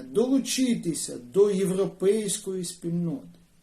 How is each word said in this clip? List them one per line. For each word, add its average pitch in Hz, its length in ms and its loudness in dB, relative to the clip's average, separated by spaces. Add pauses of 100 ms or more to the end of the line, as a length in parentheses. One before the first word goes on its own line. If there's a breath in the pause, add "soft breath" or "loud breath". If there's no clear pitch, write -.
(120)
долучитися 214 1040 0 (160)
до 202 180 6
європейської 190 1120 0
спільноти, 170 760 -6 (240)